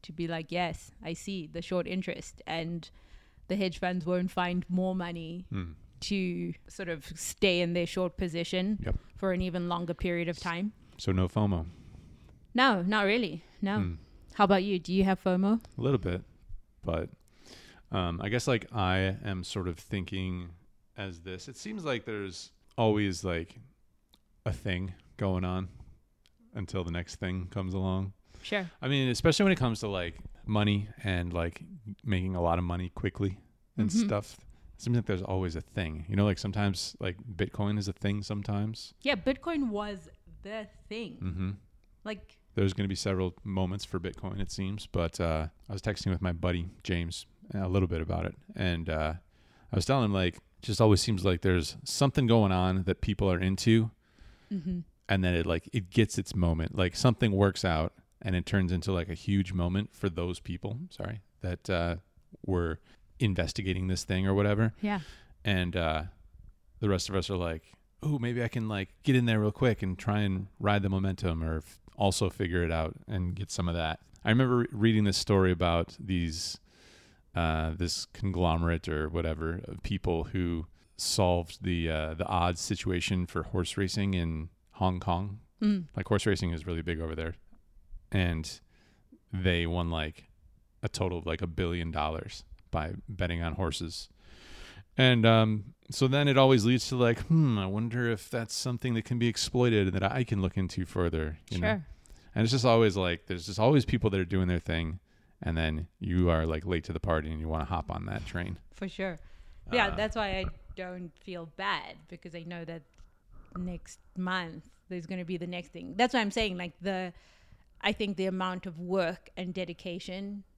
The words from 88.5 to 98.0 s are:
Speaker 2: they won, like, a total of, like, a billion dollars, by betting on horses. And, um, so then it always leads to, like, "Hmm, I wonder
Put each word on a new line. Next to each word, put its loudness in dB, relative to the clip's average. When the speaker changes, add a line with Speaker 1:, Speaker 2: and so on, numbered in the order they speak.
Speaker 2:
they 2
won, 0
like, -4
a -4
total -4
of, -8
like, -2
a -2
billion -2
dollars, -4
by -2
betting -2
on -2
horses. -4
And, 6
um, 6
so 2
then 4
it 6
always 8
leads 4
to, -2
like, 4
"Hmm, 6
I 0
wonder -2